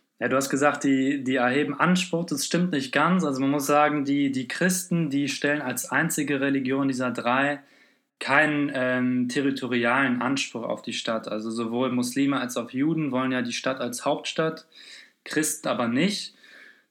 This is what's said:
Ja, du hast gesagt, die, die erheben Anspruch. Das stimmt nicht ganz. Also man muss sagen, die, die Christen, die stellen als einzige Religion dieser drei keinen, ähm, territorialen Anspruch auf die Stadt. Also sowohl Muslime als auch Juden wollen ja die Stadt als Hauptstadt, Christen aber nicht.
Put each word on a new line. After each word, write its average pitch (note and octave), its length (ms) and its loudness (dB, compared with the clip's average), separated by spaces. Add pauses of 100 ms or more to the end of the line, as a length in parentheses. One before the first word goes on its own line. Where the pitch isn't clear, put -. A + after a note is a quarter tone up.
(200)
Ja, A#2+ 80 0
du B2+ 80 2
hast C3+ 140 0
gesagt, C#3+ 340 2
die, C3+ 400 2
die C3 120 0
erheben C#3 440 0
Anspruch. F3 460 2
Das C#3+ 180 -4
stimmt F3 280 0
nicht C3+ 200 -2
ganz. E3 320 2
Also C3+ 160 -2
man C#3 100 2
muss C#3+ 160 0
sagen, D3+ 380 4
die, C#3 280 2
die C3 160 -4
Christen, E3+ 600 0
die C#3 200 0
stellen D3 340 0
als B2+ 280 -6
einzige C#3+ 520 0
Religion C3+ 460 0
dieser B2+ 220 0
drei C3 500 0 (580)
keinen, D3 560 2
ähm, B2+ 540 0
territorialen B2+ 920 2
Anspruch B2 440 -2
auf - 180 -4
die A#2 100 -8
Stadt. A2 340 -4
Also G#2+ 240 -4
sowohl A#2 400 -2
Muslime C3 480 0
als B2 180 -4
auch A#2 140 -4
Juden D3 420 0
wollen C3 200 0
ja B2+ 100 0
die A#2+ 100 -4
Stadt - 280 -4
als A#2+ 240 -6
Hauptstadt, D#3 640 -2 (580)
Christen - 440 -2
aber A#2+ 200 0
nicht. E3 460 0 (560)